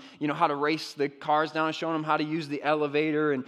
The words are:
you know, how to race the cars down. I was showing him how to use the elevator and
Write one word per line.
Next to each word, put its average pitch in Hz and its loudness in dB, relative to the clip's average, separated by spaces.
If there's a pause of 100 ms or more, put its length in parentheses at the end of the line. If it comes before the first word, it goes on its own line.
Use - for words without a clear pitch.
(200)
you 147 -2
know, 147 0
how 165 2
to 147 2
race 151 -2
the 139 0
cars 151 0
down. 156 0
I - 0
was 156 -4
showing 165 -2
him 156 -2
how 151 2
to 156 2
use 151 -4
the 143 -6
elevator 151 2
and 131 -2